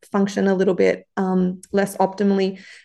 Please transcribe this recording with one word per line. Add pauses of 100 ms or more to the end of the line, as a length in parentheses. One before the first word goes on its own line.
(120)
function
a
little
bit,
um, (100)
less
optimally. (260)